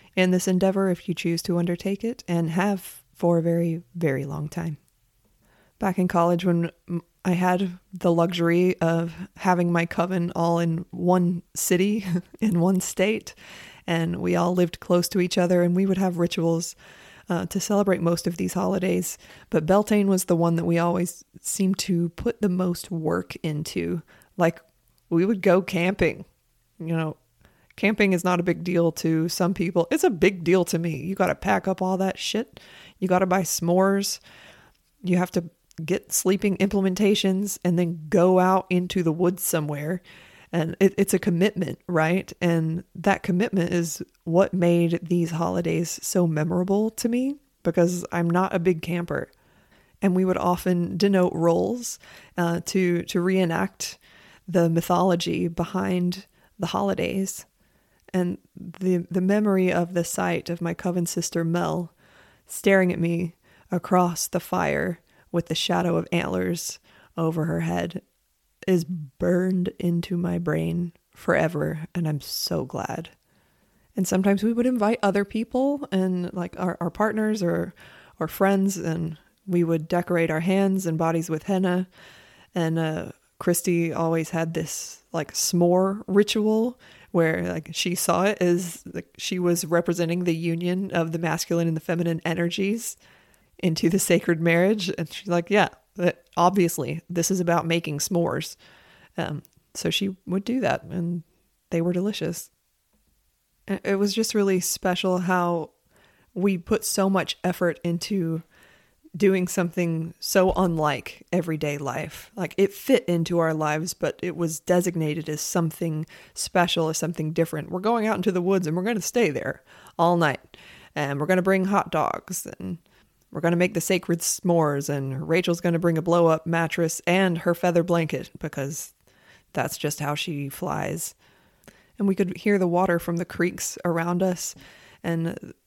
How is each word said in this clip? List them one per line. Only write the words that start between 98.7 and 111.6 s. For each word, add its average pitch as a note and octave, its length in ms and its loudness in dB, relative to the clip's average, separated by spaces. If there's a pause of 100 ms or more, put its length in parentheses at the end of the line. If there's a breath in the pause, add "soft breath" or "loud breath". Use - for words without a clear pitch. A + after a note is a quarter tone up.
Um, D3 260 -6 (320)
so - 140 -4
she F#3+ 280 -2 (100)
would G3 180 -4
do B3+ 160 -2
that, C#3 240 0
and F3 380 -6 (480)
they E3+ 100 0
were F3 120 0
delicious. F3+ 580 -4 (1200)
I-, F#3+ 160 -2
it G3 120 2
was G3+ 160 2
just A3 220 -2
really G3 260 2
special F3+ 580 -2
how F3 520 0 (640 soft breath)
we F#3+ 240 0
put G#3+ 260 -2
so G3 240 0
much F#3+ 360 -2
effort F3 400 0
into E3+ 580 -2 (720 soft breath)
doing F#3+ 320 2
something E3+ 720 -2
so F#3+ 340 2
unlike D#3 800 -2
everyday D#3 460 -2